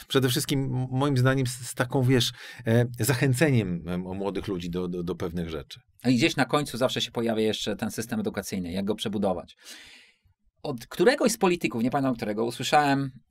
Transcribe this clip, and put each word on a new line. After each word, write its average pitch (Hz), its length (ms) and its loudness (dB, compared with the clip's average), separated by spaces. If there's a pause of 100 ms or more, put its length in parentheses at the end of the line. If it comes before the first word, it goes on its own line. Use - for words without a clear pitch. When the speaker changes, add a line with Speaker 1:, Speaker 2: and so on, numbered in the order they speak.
Speaker 1:
przede 131 220 2
wszystkim 135 340 0
m-, 127 280 -2
moim 135 260 2
zdaniem 131 300 2
z, - 40 -4
z - 240 -12
taką, 131 280 0
wiesz, 123 280 4 (360)
e, 113 140 6 (180)
zachęceniem, 120 880 2
em, 92 200 -4
o 92 60 -6
młodych 98 340 -4
ludzi 90 220 -4
do, 90 180 -2
do, 90 160 -4
do 87 120 -4
pewnych 82 340 -4
rzeczy. - 300 -10 (240)
Speaker 2:
No 120 80 2
i 127 40 6
gdzieś 156 200 2
na 127 100 0
końcu 147 320 -2
zawsze 123 240 0
się - 100 -6
pojawia 113 320 0
jeszcze 104 320 -2
ten 101 160 -6
system 110 280 -6
edukacyjny, 95 520 -4
jak 98 140 -4
go 104 100 0
przebudować. 98 600 -2 (1080)
Od 131 240 -8
któregoś 254 440 4
z - 60 -4
polityków, 175 460 2
nie 127 80 2
pamiętam 135 240 0
którego, 107 300 -2
usłyszałem, 139 640 2 (200)